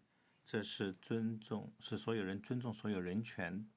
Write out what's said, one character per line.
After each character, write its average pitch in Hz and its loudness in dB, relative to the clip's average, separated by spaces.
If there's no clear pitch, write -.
这 107 0
是 101 0
尊 113 0
重， 107 -4
是 - -4
所 113 2
有 107 4
人 98 0
尊 123 0
重 120 0
所 107 -2
有 98 2
人 90 2
权 98 -2